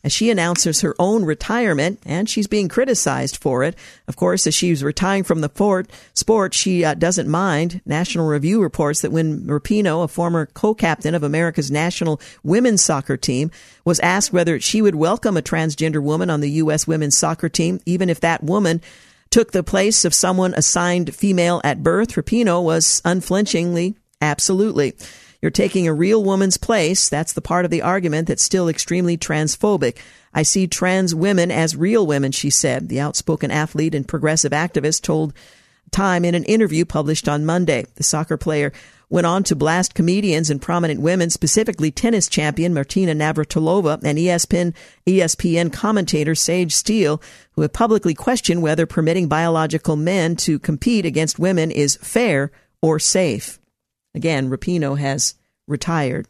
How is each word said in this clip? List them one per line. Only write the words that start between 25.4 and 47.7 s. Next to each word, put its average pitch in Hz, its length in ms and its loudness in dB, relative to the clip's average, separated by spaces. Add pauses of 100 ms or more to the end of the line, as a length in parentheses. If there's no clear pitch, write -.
taking 190 360 2
a 160 60 2
real 196 300 2
woman's 196 340 2
place. 190 520 0
That's 151 240 -4
the - 80 -6
part 175 220 -2
of 170 60 -2
the 170 140 -2
argument 165 440 0
that's - 140 -2
still 180 260 0
extremely 170 520 -2
transphobic. 151 800 0 (360)
I 156 80 0
see 185 240 2
trans 185 480 0
women 175 380 2
as 160 240 0
real 196 320 2
women," 139 240 0
she - 180 -2
said. 131 400 0
The 123 100 -4
outspoken 151 520 -4
athlete 151 420 -2
and 139 140 -4
progressive 156 440 0
activist 151 520 -2
told 156 300 -2 (580)
Time 180 340 0
in 175 100 2
an 175 80 0
interview 175 420 2
published 156 440 -2
on 147 160 0
Monday. 165 400 2 (100)
The 147 80 -4
soccer 156 320 -2
player 147 380 -2 (360)
went 175 160 2
on 185 180 2
to 180 120 0
blast 160 380 0
comedians 175 560 2
and 143 120 -2
prominent 170 380 -2
women, 170 300 2
specifically 165 600 0
tennis 220 360 0
champion 160 460 0
Martina 160 420 0
Navratilova 156 880 0
and 147 160 0
E 175 100 2
S 170 160 2
P 170 120 0
N, 175 160 0 (340)
E 190 140 4
S 165 140 0
P 170 220 0
N 170 120 2
commentator 165 640 0
Sage 170 380 0
Steele, 170 480 0 (300)
who 156 100 -2
have 151 100 0